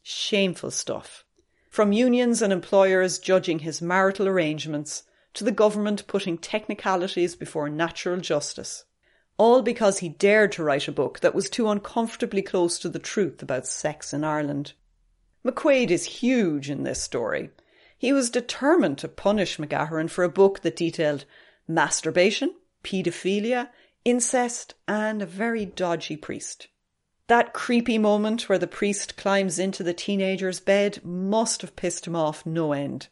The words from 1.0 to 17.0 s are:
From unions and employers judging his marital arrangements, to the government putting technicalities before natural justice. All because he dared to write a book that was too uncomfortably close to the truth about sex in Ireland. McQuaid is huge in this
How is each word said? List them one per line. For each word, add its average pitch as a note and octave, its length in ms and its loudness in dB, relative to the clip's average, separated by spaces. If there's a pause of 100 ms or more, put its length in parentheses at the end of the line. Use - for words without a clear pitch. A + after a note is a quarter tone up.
From G#3 220 2
unions A#3+ 500 4
and G3+ 100 2
employers F#3 680 4
judging F3+ 400 2
his D#3 220 -8
marital F#3+ 460 2
arrangements, D3+ 760 -2 (300)
to G#3 100 -10
the A3 80 2
government G#3 560 2
putting F#3 300 -2
technicalities F#3+ 960 -2
before D3 340 -6
natural E3 500 -2
justice. - 680 -4 (520)
All A#3+ 240 6
because G#3+ 380 2
he E3+ 100 -6
dared G3+ 440 4
to E3+ 100 -6
write C#3+ 240 0
a D3+ 40 -6
book - 280 -2
that - 160 4
was G3 140 -2
too A3 200 0
uncomfortably G3+ 720 -2
close F3 380 0
to E3+ 100 -6
the D#3+ 100 -8
truth - 440 -2
about B2+ 240 -4
sex - 460 -6
in C#3+ 100 -2
Ireland. D3 500 -4 (720)
McQuaid B3 460 0
is - 140 0
huge F3 640 0
in C#3 140 -6
this - 180 -6